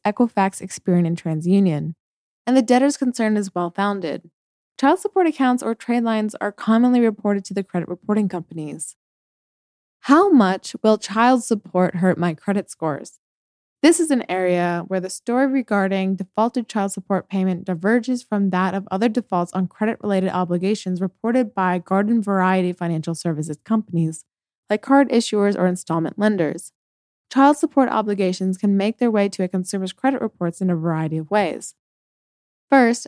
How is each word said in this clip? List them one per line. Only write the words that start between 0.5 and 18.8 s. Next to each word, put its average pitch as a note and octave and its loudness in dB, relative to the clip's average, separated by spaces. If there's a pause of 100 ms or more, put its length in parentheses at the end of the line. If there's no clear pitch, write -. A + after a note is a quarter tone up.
Experian, F3 0
and E3 -4
TransUnion. E3 0 (500)
And B3 2
the C4 8
debtor's B3+ 2
concern A#3 -2
is G3+ -4
well-founded. F3 -4 (500)
Child D4+ 4
support F#4+ 0
accounts B3+ 0
or A3+ -4
trade A#3+ -2
lines G#3+ -2
are G3+ -6
commonly A#3+ 4
reported G#3 0
to - -12
the G3 -2
credit F3+ -6
reporting G3+ -2
companies. E3 -10 (1080)
How E4+ 4
much G3 2
will G#3+ 4
child A#3 2
support F#3 -2
hurt F#3 2
my F3 -2
credit G3 -4
scores? - -8 (640)
This D#4+ 6
is D#4+ 0
an B3+ 0
area F3 0
where F#3+ -4
the F#3 -6
story B3 -2
regarding G3 0
defaulted A3 -4
child G3 -4
support - -4
payment F#3 -2
diverges A3 -2
from G3+ -2
that F#3 0
of G3 -6